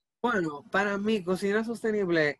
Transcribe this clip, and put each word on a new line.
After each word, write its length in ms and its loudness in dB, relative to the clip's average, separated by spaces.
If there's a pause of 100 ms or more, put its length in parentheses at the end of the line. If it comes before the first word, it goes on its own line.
(220)
Bueno, 480 -2
para 280 0
mí, 240 0
cocina 420 0
sostenible 760 0